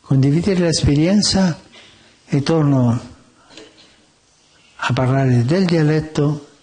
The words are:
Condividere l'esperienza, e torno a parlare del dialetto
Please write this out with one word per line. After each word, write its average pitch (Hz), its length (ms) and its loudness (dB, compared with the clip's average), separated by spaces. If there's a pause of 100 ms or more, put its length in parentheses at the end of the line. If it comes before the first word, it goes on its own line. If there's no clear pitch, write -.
Condividere 151 600 0
l'esperienza, 170 1000 0 (680)
e 139 160 -2
torno 135 680 0 (1700)
a - 160 -6
parlare 127 520 0
del 175 200 0
dialetto 156 840 -2 (140)